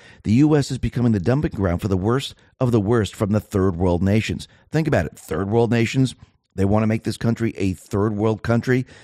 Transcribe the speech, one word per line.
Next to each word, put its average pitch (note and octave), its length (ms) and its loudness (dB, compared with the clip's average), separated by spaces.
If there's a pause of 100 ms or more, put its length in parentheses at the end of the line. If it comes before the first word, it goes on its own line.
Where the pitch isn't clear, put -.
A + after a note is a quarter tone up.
(240)
The G2+ 100 0
U D3+ 220 4
S C#3+ 140 0
is B2+ 80 -6
becoming A#2+ 360 0
the G#2 60 0
dumping C3 360 -2
ground F2 260 -2
for A2 60 -4
the F#2+ 100 0
worst A#2 380 -2 (240)
of B2 120 0
the A2+ 100 4
worst G#2+ 340 0
from G2+ 160 -2
the G#2+ 80 2
third F#2+ 380 -2
world F2 260 0
nations." G2+ 440 -2 (220)
Think D#3 180 0
about G#2+ 200 0
it. - 100 -16
Third G2 320 -6
world A2+ 220 2
nations, A#2+ 420 0 (420)
they F#2+ 80 -2
want G#2 200 2
to A2 40 0
make A2+ 160 -2
this A2 140 -6
country A#2 400 -2
a F#2+ 160 -2
third G#2 420 -4
world G#2+ 260 -2
country. B2 440 0 (180)